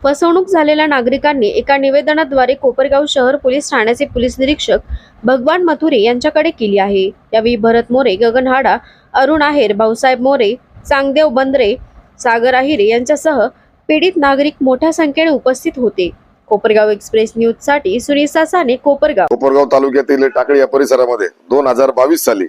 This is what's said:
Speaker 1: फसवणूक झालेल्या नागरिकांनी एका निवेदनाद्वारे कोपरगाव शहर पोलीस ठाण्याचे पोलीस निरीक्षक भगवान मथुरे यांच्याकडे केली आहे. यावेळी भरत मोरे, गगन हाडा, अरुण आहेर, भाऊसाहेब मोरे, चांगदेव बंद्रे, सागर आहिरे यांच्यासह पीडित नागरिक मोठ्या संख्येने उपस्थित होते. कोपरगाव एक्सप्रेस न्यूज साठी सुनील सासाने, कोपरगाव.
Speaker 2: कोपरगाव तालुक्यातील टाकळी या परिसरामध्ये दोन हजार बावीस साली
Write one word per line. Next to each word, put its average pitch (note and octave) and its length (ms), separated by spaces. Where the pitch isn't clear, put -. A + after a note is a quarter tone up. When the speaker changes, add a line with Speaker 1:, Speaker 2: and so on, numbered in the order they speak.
Speaker 1:
फसवणूक E4+ 440
झालेल्या D4+ 380
नागरिकांनी B3+ 640
एका C4+ 280
निवेदनाद्वारे C#4 760
कोपरगाव C4+ 540
शहर C4+ 280
पोलीस C#4 340
ठाण्याचे A#3+ 340
पोलीस B3 340
निरीक्षक C4 400
भगवान C4+ 380
मथुरे D#4 380
यांच्याकडे D4+ 500
केली G#3 280
आहे. G3 320
यावेळी A3+ 240
भरत A3+ 340
मोरे, B3+ 240
गगन A#3 320
हाडा, B3+ 300
अरुण C#4+ 280
आहेर, C#4+ 300
भाऊसाहेब A3+ 480
मोरे, B3 340
चांगदेव C#4 400
बंद्रे, C4 480
सागर A#3 360
आहिरे C4 300
यांच्यासह B3 600
पीडित D#4 280
नागरिक C#4 440
मोठ्या C4 320
संख्येने D#4+ 380
उपस्थित C4 460
होते. G3 340
कोपरगाव G#3+ 440
एक्सप्रेस A3 460
न्यूज A3+ 180
साठी C4 360
सुनील C#4+ 260
सासाने, D#4 500
कोपरगाव. C#4+ 500
Speaker 2:
कोपरगाव C3+ 380
तालुक्यातील C3+ 640
टाकळी B2+ 300
या C3+ 80
परिसरामध्ये B2 640
दोन C#3 160
हजार C3 240
बावीस C#3 340
साली G2+ 240